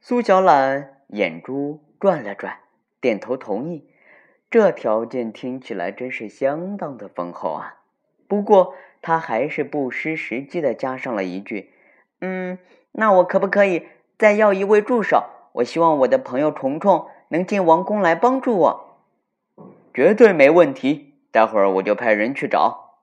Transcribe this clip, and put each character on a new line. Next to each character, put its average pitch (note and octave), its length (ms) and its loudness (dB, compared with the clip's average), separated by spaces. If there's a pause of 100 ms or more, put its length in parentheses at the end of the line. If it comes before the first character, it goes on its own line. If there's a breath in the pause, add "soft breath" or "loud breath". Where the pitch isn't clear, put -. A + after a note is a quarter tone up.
苏 B3 200 -2
小 F#3+ 200 4
懒 C#3 680 2
眼 E2+ 340 -6
珠 C#3+ 380 -8 (200)
转 F3 240 0
了 G2+ 120 -12
转， - 240 -14 (420)
点 A2+ 180 -2
头 A#2+ 180 -8
同 B2 340 -8
意。 D#3 180 -14 (640 soft breath)
这 G#3 200 4
条 A2+ 340 -2
件 A#2+ 260 -8
听 B2+ 280 -12
起 B2 140 -14
来 F#2 180 -6
真 B2+ 200 -12
是 A#2 180 -12
相 D#3+ 480 -4
当 D3+ 200 -10
的 G2+ 100 -16
丰 F2 240 -10
厚 D#2+ 220 -6
啊。 - 240 -12 (500)
不 G3+ 140 -2
过 G3+ 340 4 (260 loud breath)
他 E3 180 -2
还 B2+ 280 -4
是 D#3 160 -6
不 C#3+ 280 -4
失 D#3+ 240 -6
时 C3 260 -8
机 F3 180 -8
地 C3+ 140 -2
加 C3 240 -6
上 B2+ 180 -8
了 G2 80 -2
一 F#2 160 -6
句 G2+ 320 -12 (500 soft breath)
，“嗯， F#3 360 -8 (360 soft breath)
那 G#3+ 200 2
我 F3+ 100 6
可 F3+ 160 0
不 G3 80 0
可 G3+ 180 2
以 F3+ 220 -4 (300 loud breath)
再 G#3+ 160 4
要 G#3 180 4
一 F#3+ 120 -2
位 G#3 180 4
助 A3 220 -2
手？ C3 220 2 (280)
我 A#2+ 100 -2
希 D#3+ 160 -4
望 D#3+ 200 2
我 C3 80 4
的 C3 100 2
朋 B2+ 220 -6
友 D3+ 120 0
虫 C#3+ 280 -6
虫 F#3 280 2 (220 loud breath)
能 F3 160 -2
进 G3 180 -2
王 E3 200 4
宫 G#3 160 -4
来 E3+ 160 2
帮 B3+ 260 0
助 A#3+ 160 -2
我。 - 400 0 (960)
”“绝 E3+ 220 4
对 G#3 180 6
没 C#3+ 160 8
问 D#3+ 240 6
题， - 460 -6 (120)
待 A2+ 140 6
会 A2 140 -2
儿 G2 140 4
我 F#2+ 100 0
就 G#2 100 0
派 A2+ 200 0
人 A2 200 -2
去 C#3 140 -6
找。” - 560 -2